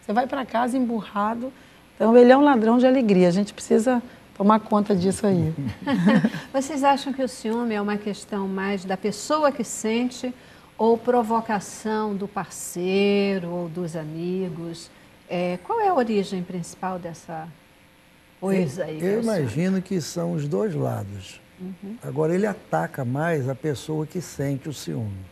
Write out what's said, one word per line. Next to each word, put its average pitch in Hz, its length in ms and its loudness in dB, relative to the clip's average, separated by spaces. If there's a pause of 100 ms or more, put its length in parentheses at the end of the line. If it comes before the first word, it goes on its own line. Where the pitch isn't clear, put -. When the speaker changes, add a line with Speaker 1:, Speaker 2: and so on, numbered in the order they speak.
Speaker 1:
Você 214 100 -4
vai 247 120 2
pra 269 180 -6
casa 233 320 -2
emburrado. 233 760 -2 (420)
Então, 226 220 6
ele 247 140 12
é 262 40 12
um 277 80 6
ladrão 240 360 6
de 254 80 6
alegria. 208 400 6
A 175 40 6
gente 202 220 0
precisa 233 480 2 (340)
tomar 214 240 6
conta 208 360 0
disso 185 320 0
aí. 165 260 2 (320)
Speaker 2:
<laughs> 202 640 2
Vocês 269 320 -2
acham 277 300 2
que 269 100 -4
o 247 40 -2
ciúme 226 480 -4
é 208 60 -2
uma 208 160 -2
questão 202 500 -6
mais 190 360 -4
da 185 140 -4
pessoa 285 540 0
que 254 120 -6
sente 247 720 -4 (420)
ou 226 220 2
provocação 220 1160 -2
do 196 120 -6
parceiro 196 1200 -2
ou 175 180 -6
dos 165 260 -6
amigos? 170 920 -6 (400)
É, 180 340 -4
qual 466 160 -2
é 403 100 2
a 370 40 2
origem 202 480 0
principal 180 560 -8
dessa 165 500 -12 (920)
coisa 185 460 -2
aí 156 120 -10
que 165 80 -4
Speaker 3:
Eu 202 100 0
Speaker 2:
é 233 40 0
o 233 40 -4
ciúme? 220 160 0
Speaker 3:
imagino 175 420 0
que 185 200 -4
são 170 320 -6
os 147 140 -4
dois 196 280 -2
lados. 107 640 -6 (200)
Speaker 2:
Uhum. 190 440 -12
Speaker 3:
Agora, 156 300 -2
ele 196 140 0
ataca 165 580 -4
mais 143 420 -2
a 135 80 -4
pessoa 156 500 -6
que 180 160 -8
sente 139 460 -6
o 147 60 -8
ciúme. 120 380 -8 (200)